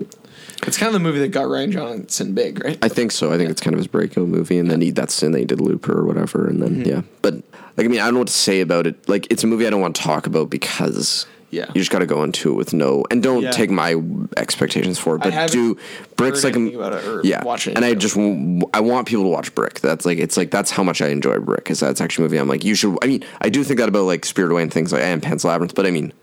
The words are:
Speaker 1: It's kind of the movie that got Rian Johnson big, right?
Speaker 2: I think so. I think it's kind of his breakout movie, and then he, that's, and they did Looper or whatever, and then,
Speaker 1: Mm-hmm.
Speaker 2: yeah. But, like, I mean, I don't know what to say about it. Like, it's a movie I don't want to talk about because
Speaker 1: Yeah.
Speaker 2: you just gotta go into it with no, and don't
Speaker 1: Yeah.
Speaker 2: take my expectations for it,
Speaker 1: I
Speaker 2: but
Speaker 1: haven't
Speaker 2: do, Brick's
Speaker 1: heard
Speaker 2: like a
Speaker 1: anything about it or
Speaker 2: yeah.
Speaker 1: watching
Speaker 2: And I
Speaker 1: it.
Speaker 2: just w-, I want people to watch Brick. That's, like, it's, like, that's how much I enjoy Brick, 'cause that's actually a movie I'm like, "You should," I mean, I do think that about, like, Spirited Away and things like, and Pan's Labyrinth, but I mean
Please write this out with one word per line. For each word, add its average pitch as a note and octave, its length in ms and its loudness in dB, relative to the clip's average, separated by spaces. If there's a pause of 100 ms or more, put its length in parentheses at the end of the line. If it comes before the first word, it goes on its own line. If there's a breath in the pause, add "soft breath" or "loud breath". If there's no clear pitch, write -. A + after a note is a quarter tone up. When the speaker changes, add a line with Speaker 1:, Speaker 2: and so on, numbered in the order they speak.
(640 loud breath)
Speaker 1:
It's - 120 -2
kind G#3+ 100 0
of A3+ 60 0
the G3+ 60 2
movie D#3+ 200 0
that C#3 100 2
got C#3 160 -2
Rian C3+ 260 -2
Johnson A#2 600 -6
big, G#2 300 -2
right? - 180 -4
Speaker 2:
I A2+ 80 2
think A#2 220 0
so. - 200 0
I E2 60 2
think E2+ 140 2
it's - 100 -4
kind - 120 0
of - 40 2
his - 100 -2
breakout F2 400 0
movie, F2 300 0
and E2+ 140 2
then E2 100 2
he, E2+ 80 2
that's, - 320 -2
and D#2 140 2
they B1 100 0
did B1+ 160 0
Looper - 380 0
or - 60 2
whatever, - 420 0
and - 140 0
then, - 200 0
Speaker 1:
Mm-hmm. B2 80 0
Speaker 2:
yeah. - 120 0 (200)
But, - 140 2 (420 loud breath)
like, G#2+ 80 2
I - 20 2
mean, A#2+ 120 2
I G#2 60 2
don't A#2+ 100 2
know B2+ 60 4
what A2+ 80 -2
to - 40 -2
say F#2+ 280 2
about E2+ 260 2
it. - 200 -4
Like, G2 220 0
it's - 140 0
a A2+ 40 2
movie A2+ 200 2
I - 20 2
don't G#2 120 2
want E2+ 160 -2
to - 40 -4
talk D#2 240 0
about D#2 240 0
because - 760 -2 (240 loud breath)
Speaker 1:
Yeah. E2 140 -6 (100)
Speaker 2:
you F#2+ 60 2
just F#2 100 -2
gotta F#2 160 2
go D2+ 160 0
into D2+ 280 0
it - 40 2
with - 180 -2
no, C#2 380 2
and A#2+ 100 2
don't B2+ 220 2
Speaker 1:
Yeah. B2+ 80 -2
Speaker 2:
take A#2 180 2
my E2 320 2 (360)
expectations - 600 -2
for - 200 0
it, - 40 -4
Speaker 1:
I - 40 -2
Speaker 2:
but F#2+ 80 0
Speaker 1:
haven't D#3+ 180 0
Speaker 2:
do, A#2 260 2 (380 loud breath)
Brick's C3+ 260 2
Speaker 1:
heard - 80 0
Speaker 2:
like A2+ 60 -2
a B2 40 2
Speaker 1:
anything A#2 200 -2
about G2 140 -4
it - 120 -6
or G#2+ 180 -4
Speaker 2:
yeah. - 200 2
Speaker 1:
watching A#2+ 320 -4
Speaker 2:
And A#2+ 100 2
I A#2+ 40 4
Speaker 1:
it. A#2 100 4
Speaker 2:
just G2+ 160 0
w-, F2+ 460 2 (120)
I G#2+ 60 2
want A#2+ 280 2
people A2 180 2
to F#2 40 2
watch D2+ 240 -2
Brick. - 280 -2
That's, D#2+ 240 0
like, F2 120 2
it's, D#2+ 200 -2
like, F2+ 140 0
that's G2+ 200 0
how G2+ 120 0
much F2 180 0
I D2+ 80 0
enjoy C#2 300 0
Brick, - 260 -4
'cause - 160 -4
that's C2+ 200 0
actually E2+ 240 -2
a - 40 0
movie D#2+ 80 2
I'm C#2 100 0
like, C2 160 0
"You G#2+ 120 2
should," G2 280 2
I B2 40 2
mean, C3+ 160 0 (180 loud breath)
I - 80 2
do C3 140 2
think C3+ 160 0
that A2 100 2
about, G2+ 160 2
like, F2 200 0
Spirited E2+ 280 2
Away E2+ 100 4
and D#2 100 -4
things E2 200 2
like, C#2+ 100 2
and E2+ 180 0
Pan's D#2+ 240 -2
Labyrinth, E2+ 300 0
but G2 100 2
I F#2+ 60 2
mean D#2 200 -2 (120)